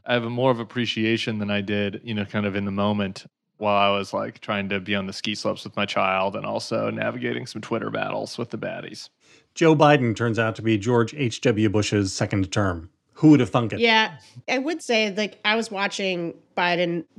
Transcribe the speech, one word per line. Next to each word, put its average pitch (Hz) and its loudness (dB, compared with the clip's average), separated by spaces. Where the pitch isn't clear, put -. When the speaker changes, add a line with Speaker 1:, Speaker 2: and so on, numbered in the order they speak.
Speaker 1:
I 123 0
have 120 2
a 113 -4
more 123 2
of 117 2
appreciation 113 -2
than 104 -2
I 104 0
did, 101 -2
you 113 -6
know, 104 -2
kind 104 -4
of 98 -2
in 101 -2
the 98 -4
moment 101 -2
while 104 0
I 101 4
was, 98 -4
like, 107 -4
trying 101 -4
to 98 -2
be 101 -4
on 95 -2
the 95 -8
ski 107 -6
slopes - -4
with - -12
my 101 0
child 95 0
and 101 -8
also 110 -4
navigating 120 -4
some 110 -12
Twitter 110 -4
battles 104 -6
with 117 -8
the 113 -8
baddies. 90 -10
Speaker 2:
Joe 160 6
Biden 143 6
turns 113 -2
out 110 0
to 107 -10
be 110 2
George 117 2
H 123 -4
W 110 4
Bush's 104 2
second 101 -2
term. 90 -2
Who 151 8
would 143 10
have 120 2
thunk 117 0
it? 101 -4
Speaker 3:
Yeah, 220 2
I 262 0
would 311 -4
say, 220 2
like, 208 -4
I 208 2
was 226 -2
watching 190 -2
Biden 175 0